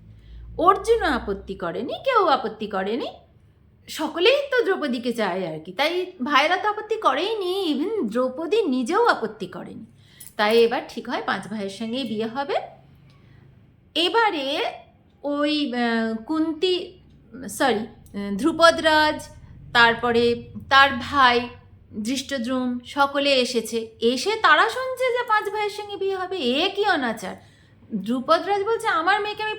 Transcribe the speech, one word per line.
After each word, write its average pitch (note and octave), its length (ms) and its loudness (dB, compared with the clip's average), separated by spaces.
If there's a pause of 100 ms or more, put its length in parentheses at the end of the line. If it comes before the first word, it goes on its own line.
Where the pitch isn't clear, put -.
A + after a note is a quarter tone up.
(580)
অর্জুনও G4 480 4
আপত্তি G#3 500 -4
করেনি, F#3+ 380 -6
কেউ B4 320 2
আপত্তি A#3 420 0
করেনি, G#3 400 -4 (800)
সকলেই F#4 540 2 (100)
তো B4 120 4
দ্রৌপদীকে C4 500 -2
চায় F#3 400 -2
আর D#3 60 -8
কি, F3+ 120 -14
তাই E4 340 0 (180)
ভাইরা D4 340 2
তো G#4 120 -2
আপত্তি G#4+ 260 -4
করেইনি, F#4 800 -2
even E4 360 -2
দ্রৌপদী C4 520 0
নিজেও D4+ 440 2
আপত্তি A3 420 0
করেনি। - 380 -14 (520)
তাই A3 200 4
এবার A#3 320 4
ঠিক - 200 -10
হয় E4 160 -4
পাঁচ G3 220 -4
ভাইয়ের G#3 220 -6
সঙ্গেই A3+ 340 -6
বিয়ে A3 240 -4
হবে। C#4 280 -4 (1400)
এবারে E4+ 720 0 (580)
ওই, D4 500 -2
আহ, A3+ 500 -2
কুন্তী, D#4+ 680 -2 (580)
সরি, A#3 300 0
আহ, G3+ 580 -8
ধ্রুপদরাজ, D#4+ 920 4 (440)
তারপরে A#3 720 4 (260)
তার C#4 200 8 (100)
ভাই B3 500 4 (520)
ধৃষ্টদ্যুম্ন, B3+ 840 -4
সকলে C#4 480 2
এসেছে। A#3 540 0 (140)
এসে C4 400 2
তারা F4+ 280 6
শুনছে B4+ 340 -4
যে B4 240 0
পাঁচ G#4+ 220 0
ভাইয়ের G#4 200 -4
সঙ্গে G4+ 280 -10
বিয়ে G4 180 -2
হবে, F#4 220 -6
এ D4 380 0
কি G4+ 100 0
অনাচার! B3+ 500 -2 (720)
ধ্রুপদরাজ E4 580 0
বলছে, A4+ 240 -2
"আমার F#4 340 2
মেয়েকে G#4+ 220 -6
আমি G#4+ 160 -4